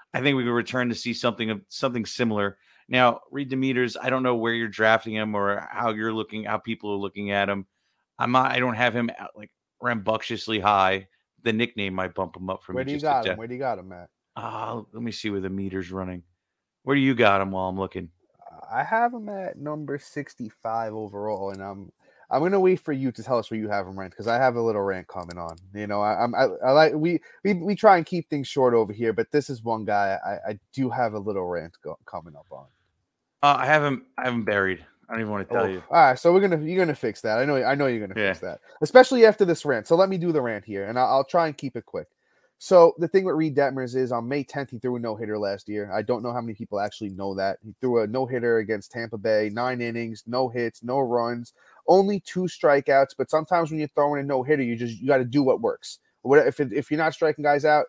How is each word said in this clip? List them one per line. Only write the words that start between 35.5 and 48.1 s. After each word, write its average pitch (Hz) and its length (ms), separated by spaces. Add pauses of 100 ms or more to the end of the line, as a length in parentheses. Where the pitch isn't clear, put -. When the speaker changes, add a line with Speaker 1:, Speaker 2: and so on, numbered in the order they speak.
Speaker 2:
Oh, 95 40
Speaker 1:
you. 92 220
Speaker 2:
all - 60
right, 139 240
so 170 140
we're 190 80
gonna, 180 200
you're 165 160
gonna 170 160
fix 113 280
that. 113 180
I 131 60
know, 143 100
I 127 180
know 143 140
you're 113 180
gonna 95 140
Speaker 1:
Yeah. 98 140
Speaker 2:
fix - 80
that, 90 180 (220)
especially 247 440
after 214 200
this 170 180
rant. 120 240
So 165 80
let 190 140
me 190 80
do 170 160
the 147 80
rant 113 240
here, 98 220
and 117 120
I'll, 127 80
I'll 135 160
try 170 240
and 147 100
keep 131 200
it 113 80
quick. 78 220 (540)
So 190 360
the 165 100
thing 196 160
with 180 120
Reed 156 200
Detmers 131 400
is 131 160
on 117 160
May 139 160
tenth, 139 280
he 117 80
threw 123 180
a - 20
no-hitter 110 400
last 101 300
year. 104 240
I 107 80
don't 107 200
know 120 120
how 123 80
many 113 120
people 104 280
actually 104 300
know 98 240
that. 98 280
He 107 160
threw 120 220
a 107 60
no-hitter 120 500